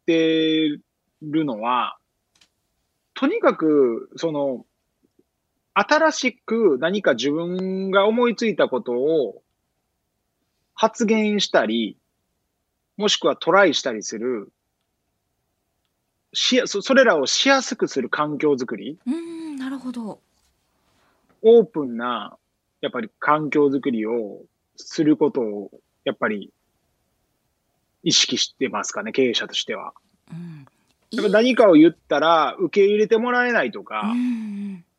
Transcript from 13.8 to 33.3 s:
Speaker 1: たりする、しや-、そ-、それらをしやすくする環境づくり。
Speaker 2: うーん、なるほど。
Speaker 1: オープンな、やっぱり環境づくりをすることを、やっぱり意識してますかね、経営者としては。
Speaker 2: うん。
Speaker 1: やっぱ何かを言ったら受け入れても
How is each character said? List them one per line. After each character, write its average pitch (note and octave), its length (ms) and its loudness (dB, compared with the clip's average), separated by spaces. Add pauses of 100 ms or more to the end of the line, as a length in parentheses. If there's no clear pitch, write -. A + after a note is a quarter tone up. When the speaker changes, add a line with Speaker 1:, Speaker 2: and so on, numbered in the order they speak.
Speaker 1:
た C3 100 -4
り G#2+ 120 -8
す - 140 -10
る、 A#2 340 -6 (1800)
し - 240 0
や-、 A#3 100 0
そ-、 G3 160 -6
そ C4+ 100 0
れ C4 100 6
ら G3+ 140 4
を C3+ 80 0
し - 240 0
や C4+ 140 4
す - 120 -8
く F3 120 -2
す - 120 -4
る A#2+ 100 -4
環 D3+ 280 -4
境 D3 160 2
づ B2+ 120 -4
く A2+ 120 -8
り。 D3 300 -12
Speaker 2:
う - 20 -6
ー C4+ 40 -2
ん、 E4 440 -10
な C4 120 -8
る C4+ 100 -10
ほ B3+ 120 -12
ど。 A3+ 280 -12 (1200)
Speaker 1:
オ A3+ 200 8
ー F#3+ 40 4
プ D#3 180 -6
ン A#2 140 -6
な、 A#2 400 -6 (440)
や D3 80 -4
っ - 20 -18
ぱ B2 100 -6
り A2 80 -8 (100)
環 D3+ 300 0
境 D3 180 4
づ C#3 140 0
く C#3+ 80 -4
り A2 160 -2
を A2 380 -6 (320)
す - 280 -6
る D3+ 140 4
こ C#3+ 140 0
と C3+ 100 -4
を、 G#2 300 -8 (320)
や C3+ 100 -4
っ - 20 -8
ぱ A#2+ 140 -2
り G#2 240 -10 (1500)
意 D#3+ 100 0
識 - 240 0
し - 180 -6
て B2+ 140 -4
ま G#2 140 -8
す - 80 -10
か G#2 100 -8
ね、 G#2+ 100 -10
経 C3+ 120 0
営 A#2+ 100 0
者 G#2 140 -6
と - 80 -12
し - 100 -6
て - 80 -8
は。 - 200 -12 (380)
Speaker 2:
う E3 40 -16
ん。 E3 320 -16 (420)
Speaker 1:
や A3 140 -6
っ - 20 2
ぱ G3 60 2
何 A3+ 240 4
か A3 160 8
を - 20 8
言 D#3 160 10
っ - 40 -8
た - 260 -4
ら D#3 400 2
受 G3 220 0
け G3 40 6
入 G#3 140 4
れ G#3+ 80 2
て A3+ 100 2
も A#3+ 140 0